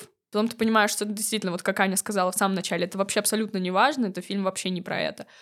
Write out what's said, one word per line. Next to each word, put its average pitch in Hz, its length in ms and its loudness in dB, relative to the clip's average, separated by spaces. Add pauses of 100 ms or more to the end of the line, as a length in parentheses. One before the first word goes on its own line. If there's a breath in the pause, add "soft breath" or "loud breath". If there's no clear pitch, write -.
(320)
потом 214 180 0
ты - 80 -12
понимаешь, 220 340 4
что - 140 -2
это 208 80 -4
действительно, 202 400 -2
вот 180 100 -4
как 196 160 0
Аня 190 160 4
сказала 190 360 0
в - 40 -4
самом 196 200 2
начале, 180 300 -2
это 180 120 -6
вообще 196 240 0
абсолютно 214 380 0
не 180 120 -2
важно, 240 360 4
это 185 140 -4
фильм 196 220 -4
вообще 190 260 -2
не 180 120 -2
про - 180 -4
это. - 260 -4 (160 loud breath)